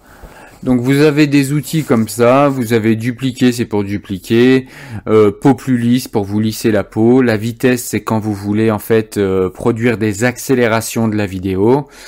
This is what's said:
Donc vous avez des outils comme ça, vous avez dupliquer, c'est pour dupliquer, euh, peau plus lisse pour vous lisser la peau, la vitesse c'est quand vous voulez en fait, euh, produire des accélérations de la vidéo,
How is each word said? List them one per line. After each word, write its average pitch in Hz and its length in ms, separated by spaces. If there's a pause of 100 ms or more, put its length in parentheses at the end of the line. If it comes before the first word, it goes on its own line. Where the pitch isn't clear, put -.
(640)
Donc 127 180
vous 139 200
avez 151 260
des 139 260
outils 151 300
comme 113 240
ça, 123 420
vous 123 240
avez 113 220
dupliquer, 123 560
c'est 117 140
pour 104 180
dupliquer, 117 840 (400)
euh, 104 240
peau 131 240
plus 127 220
lisse 120 300
pour 107 180
vous 104 140
lisser 110 320
la 101 120
peau, 120 380
la 113 160
vitesse 120 460
c'est 104 200
quand 113 160
vous 104 140
voulez 104 380
en 104 80
fait, 110 380
euh, 95 320
produire 117 480
des 104 260
accélérations 120 840
de 107 80
la 104 80
vidéo, 95 640 (180)